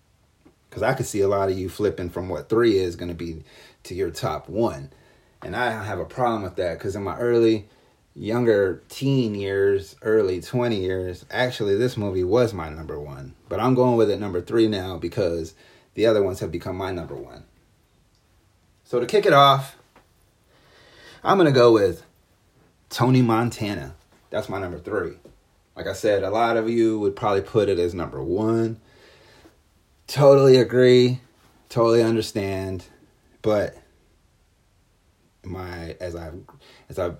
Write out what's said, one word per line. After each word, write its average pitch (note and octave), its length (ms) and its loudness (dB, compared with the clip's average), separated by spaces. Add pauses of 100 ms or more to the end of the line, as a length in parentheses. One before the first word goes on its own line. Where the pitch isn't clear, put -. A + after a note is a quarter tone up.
(720)
'cause - 120 -8
I B2+ 120 2
could A#2+ 120 -6
see G#2 140 -4
a G2 80 2
lot G2 200 0
of F#2+ 100 -2
you F#2 100 -4
flipping F#2 420 -2
from F#2 180 -8
what D2+ 200 -8
three A2 300 4
is F2 180 -4
gonna F2 180 -10
be E2 300 -12 (400)
to - 100 -14
your F2 160 -4
top - 380 -8
one. E2 420 -4 (520)
And F2+ 140 -10
I A#2+ 140 -2 (140)
have G2 140 -6
a E2+ 60 -6
problem A#2 380 -4
with F2+ 140 -10
that, E2+ 220 -4
'cause G2+ 180 -8
in G2+ 60 -8
my F2 160 -6
early, A#2 500 2 (460)
younger G#2 760 0
teen C3 460 0
years, G2 680 0
early G2+ 380 0
twenty A#2+ 400 -2
years, F#2 500 -6
actually A2+ 460 -2
this B2+ 200 -2
movie F#2+ 280 -4
was G#2+ 300 2
my D#2+ 140 -8
number D2+ 300 -12
one. C#2 360 -14 (140)
But F#2+ 120 -4
I'm B2+ 140 2
going B2 220 4
with A2 140 4
it F#2+ 100 -2
number F#2 200 -6
three A2 280 0
now F#2 280 -6
because E2+ 580 -4 (400)
the G#2 120 0
other G#2+ 160 2
ones F#2 180 -4
have F#2+ 100 -8
become F2+ 260 -8
my F#2+ 140 -6
number D#2 240 -10
one. - 300 -16 (1400)
So B2 160 -2
to A#2+ 60 -2
kick G3+ 200 2
it A#2 60 6
off, C#3 440 6 (1500)
I'm G3 140 2
gonna D#3 140 6
go A#2+ 200 8
with G2 320 2 (840)
Tony B2+ 320 4
Montana. A2+ 760 -2 (360)
That's - 180 -6
my G2 120 -8
number F#2 180 -8
three. G2 400 -6 (580)
Like G2 100 -10
I F#2+ 60 -6
said, G2+ 300 0
a F#2+ 80 -2
lot A2+ 260 2
of A2 120 0
you A2+ 300 2
would G2+ 180 -2
probably G2+ 240 0
put G2+ 280 0
it F#2+ 100 0
as F2 160 -2
number D2+ 280 -8
one. A2 560 -2 (1300)
Totally C#3 500 8
agree. B2+ 640 4 (480)
Totally A#2 340 4
understand. G2 840 -4 (580)
But G#2 340 -2 (1700)
my, F2 560 -12
as F2 140 -10
I've, D#2+ 260 -14 (480)
as C3+ 100 -14
I've F2 220 -4